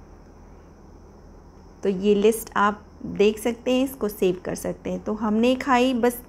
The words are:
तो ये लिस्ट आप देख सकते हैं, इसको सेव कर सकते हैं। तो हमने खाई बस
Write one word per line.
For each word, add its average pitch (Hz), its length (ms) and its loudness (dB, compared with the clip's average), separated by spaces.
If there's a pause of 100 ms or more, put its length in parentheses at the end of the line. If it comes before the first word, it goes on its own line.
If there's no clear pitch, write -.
(1800)
तो 202 60 0
ये 202 260 2
लिस्ट 214 400 2
आप 208 300 2 (200)
देख 202 340 2
सकते 240 320 -4
हैं, 254 140 2
इसको 240 220 -6
सेव 185 380 -2
कर - 100 -6
सकते 180 360 -8
हैं। 185 120 -6
तो 214 100 -4
हमने 220 420 0
खाई 254 380 2
बस 240 340 0